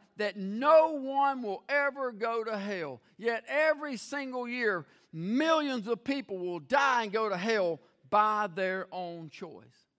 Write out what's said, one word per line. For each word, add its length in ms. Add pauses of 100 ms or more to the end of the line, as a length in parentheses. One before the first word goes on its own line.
(180)
that 180
no 560
one 500
will 280
ever 420
go 320
to 140
hell. 440 (160)
Yet 300
every 500
single 500
year, 380 (280)
millions 760
of 160
people 340
will 220
die 440
and 80
go 180
to 80
hell 420 (300)
by 440
their 380
own 380
choice. 580 (120)